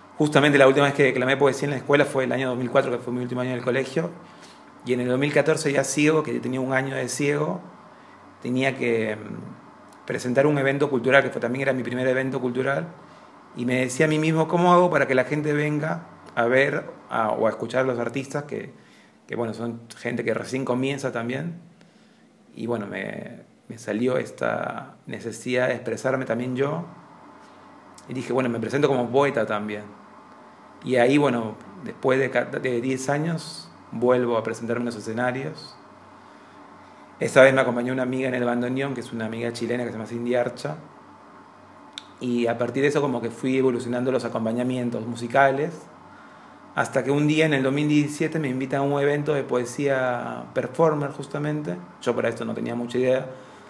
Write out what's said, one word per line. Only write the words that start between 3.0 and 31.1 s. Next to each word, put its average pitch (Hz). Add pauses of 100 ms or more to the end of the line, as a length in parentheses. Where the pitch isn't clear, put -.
mi 123
último 123
año 127
en 127
el 120
colegio, 131 (760)
y 123
en 123
el 123
dos 127
mil 147
catorce 151
ya 139
ciego, 151
que 120
tenía 127
un 131
año 135
de 131
ciego, 147 (800)
tenía 131
que, 113
mm, -
presentar 127
un 151
evento 139
cultural, 131
que 139
fue, -
también 123
era 135
mi 127
primer 127
evento 131
cultural, 131 (680)
y 120
me 127
decía 131
a -
mí 156
mismo, 156
"¿Cómo 175
hago 175
para 143
que 131
la 127
gente 147
venga 151 (280)
a 120
ver 135 (260)
a, 113
o -
a -
escuchar 123
a 131
los 123
artistas 131
que, - (560)
que, -
bueno, 113
son 117 (180)
gente 117
que 113
recién 127
comienza 131
también?". 131 (1000)
Y 113
bueno, 113
me, 98 (260)
me -
salió 113
esta - (120)
necesidad 123
de 123
expresarme 127
también 123
yo, 147 (1200)
y -
dije, 123
"Bueno, 127
me 117
presento 131
como 123
poeta 131
también". 104 (1000)
Y 127
ahí, 131